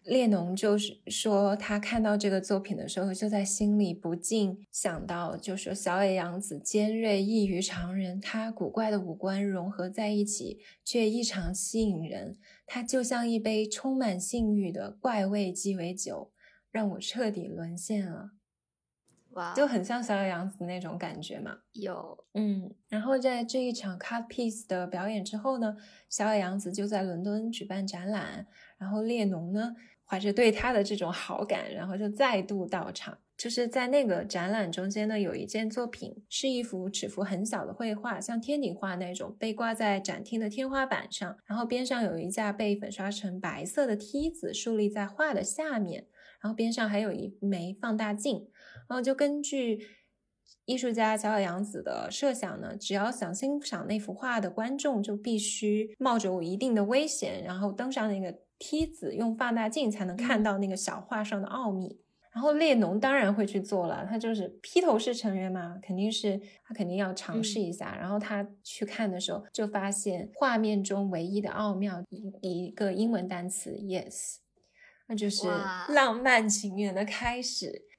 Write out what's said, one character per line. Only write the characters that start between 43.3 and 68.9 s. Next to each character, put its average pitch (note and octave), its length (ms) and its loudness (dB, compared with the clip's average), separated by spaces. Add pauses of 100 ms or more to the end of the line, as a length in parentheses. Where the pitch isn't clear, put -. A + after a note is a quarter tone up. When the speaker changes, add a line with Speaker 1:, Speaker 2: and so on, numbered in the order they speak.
Speaker 1:
白 D#3+ 240 -6
色 C4+ 240 2
的 A3 80 0
梯 C#4+ 360 -2
子 - 240 -6
竖 A#3 220 -2
立 G#3 120 4
在 G#3 180 -2
画 D4 280 0
的 G3 100 0
下 D4 340 -2
面， F3 280 -4 (340)
然 G#3+ 100 -4
后 A3+ 60 -4
边 A3+ 160 2
上 A3+ 160 0
还 G#3 100 2
有 G#3 140 0
一 - 300 -6
枚 F#3+ 360 -2
放 A#3 160 0
大 G#3+ 200 0
镜。 G#3 340 -2 (400)
然 B3 80 -4
后 B3+ 60 0
就 C4 120 2
根 C#4+ 280 2
据 A#3+ 380 0 (840)
艺 B3 100 -2
术 B3 160 0
家 A3 240 4
小 G#3+ 240 2
野 G3 60 2
洋 F3+ 180 -2
子 G#3 200 -6
的 - 280 -4
设 C#4 220 2
想 A3 300 -4
呢， - 120 -8
只 G3+ 200 -4
要 G3+ 160 2
想 F#3+ 240 -4
欣 C#4+ 260 0
赏 G#3 260 -6
那 G#3+ 120 0
幅 G#3 160 -6
画 A#3+ 260 0
的 G3 80 0
观 A#3+ 300 -2
众 C4+ 240 2
就 G#3 120 -2
必 G#3+ 240 0
须 G#3+ 600 0
冒 B3 200 4
着 F#3 220 0
一 E3+ 160 -2
定 A#3+ 180 2
的 G3+ 100 4
危 C4 220 4
险， F#3 380 -4
然 F3+ 160 -6
后 G3+ 100 0
登 B3 220 -4
上 A3 160 0
那 G3+ 100 0
个 F#3 200 -4 (200)
梯 D#4 280 0
子， - 280 -6
用 A3+ 220 0
放 A#3+ 180 2
大 A3 140 2
镜 A#3 220 2
才 G#3 160 -2
能 E3+ 100 -4
看 A#3+ 260 4
到 G#3 140 4
那 G3 100 2
个 F#3+ 80 0
小 - 280 -4
画 A3 200 -4
上 G#3 200 -2
的 G3 60 -4
奥 B3+ 220 -2
秘。 F#3 180 -2
Speaker 2:
嗯。 - 100 -14 (380)
Speaker 1:
然 A3+ 60 0
后 D4+ 100 6
列 D4+ 220 6
侬 G#3 260 6
当 C4+ 160 6
然 G#3 180 6
会 G3+ 120 4
去 G3+ 120 -2
做 F#3+ 280 2
了， - 200 -2
他 A3 120 -2
就 A3+ 160 0
是 G3 120 0 (140)
披 - 180 0
头 D#4+ 200 8
士 A#3+ 160 0
成 A3 200 0
员 F#3 160 -2
嘛， F3+ 300 -6
肯 F#3 160 -6
定 G#3 160 2
是， G3+ 260 0 (260)
他 A3+ 100 -14
肯 G3 120 -2
定 F3+ 120 -2
要 F#3+ 160 0
尝 - 280 -2
试 G#3 160 -2
一 F3 140 0
下。 - 240 -8
Speaker 2:
嗯。 - 20 -8
Speaker 1:
然 F3+ 120 -4
后 G#3 80 2
他 G#3 280 -2 (160)
去 - 220 -8
看 G#3 260 -2